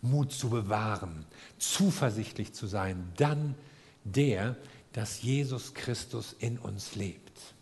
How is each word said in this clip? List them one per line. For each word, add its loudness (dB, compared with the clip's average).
Mut 4
zu -2
bewahren, 0
zuversichtlich 2
zu -6
sein, -2
dann 2
der, 2
dass -4
Jesus 0
Christus -6
in -2
uns -6
lebt. -6